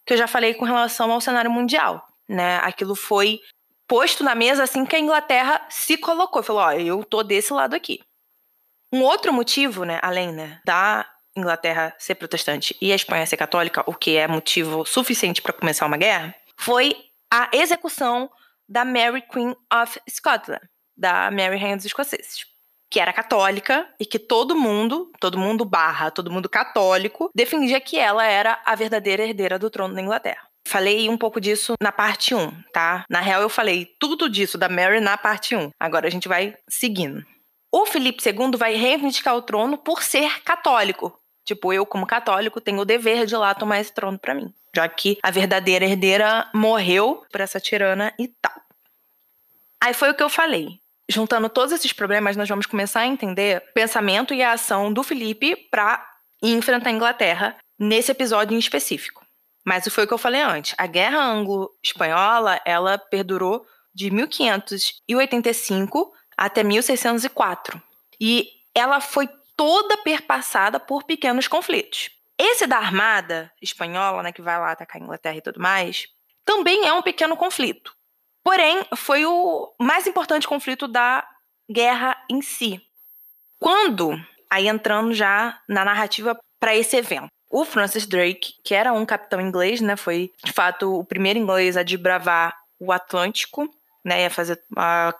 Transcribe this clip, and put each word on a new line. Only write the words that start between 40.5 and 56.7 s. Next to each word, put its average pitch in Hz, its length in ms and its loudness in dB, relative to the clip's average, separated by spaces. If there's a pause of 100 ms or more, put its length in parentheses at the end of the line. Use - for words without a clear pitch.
Tipo, 190 280 -2
eu, 196 140 2
como 190 200 -4
católico, 220 540 0
tenho 202 200 -2
o 202 40 0
dever 226 400 2
de 214 100 -2
ir 226 40 0
lá 202 160 2
tomar 208 240 0
esse 208 140 -4
trono 196 260 -4
pra - 160 -4
mim, - 180 -8 (220)
já 165 120 2
que 202 360 -2
a 190 80 2
verdadeira 190 560 2
herdeira 196 680 2
morreu 214 760 2
por 196 100 -6
essa 196 180 -6
tirana 202 600 0
e 247 100 -4
tal. - 240 -4 (1300)
Aí 240 120 2
foi 277 160 4
o 285 40 0
que 285 80 0
eu 294 60 2
falei. 185 520 -2 (300)
Juntando 220 380 0
todos 254 240 0
esses - 200 -2
problemas, 202 440 0
nós 208 120 -4
vamos 202 180 -2
começar 202 340 -2
a 240 60 2
entender 202 640 -2
o - 20 -20
pensamento 220 600 0
e 254 80 0
a 240 100 4
ação 214 400 0
do 240 100 0
Felipe 262 540 -2 (140)
pra 208 360 0 (360)
enfrentar 233 480 2